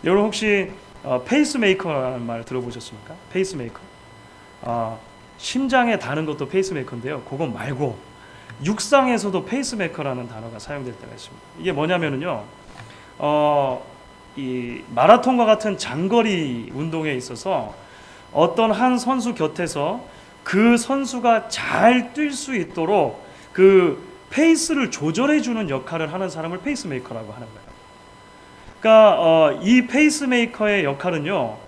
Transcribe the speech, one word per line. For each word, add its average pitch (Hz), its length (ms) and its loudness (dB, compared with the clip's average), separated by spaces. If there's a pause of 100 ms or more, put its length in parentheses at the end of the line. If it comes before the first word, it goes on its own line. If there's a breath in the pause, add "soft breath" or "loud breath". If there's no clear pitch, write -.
여러분 202 220 2
혹시, 202 460 -2 (320)
어, 127 200 -2
페이스메이커라는 190 960 0
말 117 220 -8
들어보셨습니까? 120 720 -10 (180)
페이스메이커. 185 460 -6 (840 loud breath)
어, 113 380 -6 (380)
심장에 247 600 0
다는 151 300 -4
것도 147 220 -6
페이스메이커인데요. 143 720 -4
그거 143 260 -6
말고 127 500 -6 (640 loud breath)
육상에서도 214 840 0
페이스메이커라는 160 840 -6
단어가 113 320 -14
사용될 131 360 -10
때가 - 180 -18
있습니다. - 320 -20 (140)
이게 175 120 -2
뭐냐면은요, 151 720 -2 (760 loud breath)
어, 147 760 0 (400)
이 127 460 -8 (120)
마라톤과 233 520 6
같은 214 320 2
장거리 175 960 -2
운동에 156 400 -4
있어서 123 600 -6 (600 loud breath)
어떤 214 380 2
한 247 260 2
선수 240 360 -2
곁에서 160 680 -4 (400 loud breath)
그 233 340 4
선수가 240 720 0
잘 247 640 2
뛸 294 180 -4
수 262 240 -8
있도록 170 680 -2 (280 loud breath)
그 185 600 6 (160)
페이스를 302 600 2
조절해주는 226 800 0
역할을 147 420 -4
하는 185 180 -4
사람을 165 300 -8
페이스메이커라고 127 720 -8
하는 110 160 -16
거예요. 107 180 -20 (1120 loud breath)
그러니까, 220 420 10
어, 160 420 6
이 247 240 6
페이스메이커의 240 960 0
역할은요 143 720 -4 (100)